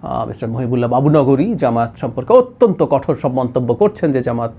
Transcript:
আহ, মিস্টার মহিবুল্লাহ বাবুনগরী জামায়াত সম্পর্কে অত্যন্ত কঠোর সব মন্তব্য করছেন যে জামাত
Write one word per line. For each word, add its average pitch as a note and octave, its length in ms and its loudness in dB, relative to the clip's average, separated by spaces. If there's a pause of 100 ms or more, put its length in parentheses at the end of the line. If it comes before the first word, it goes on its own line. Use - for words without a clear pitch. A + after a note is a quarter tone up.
আহ, A#2+ 240 -6
মিস্টার A2+ 220 -8
মহিবুল্লাহ A#2+ 420 -2
বাবুনগরী C#3 640 2
জামায়াত A#2 420 -2
সম্পর্কে C3+ 360 -4
অত্যন্ত B3 500 4
কঠোর C#3+ 340 0
সব C#3 160 -4
মন্তব্য B2 420 -2
করছেন D#3 380 0
যে C3 100 0
জামাত A#2 360 -4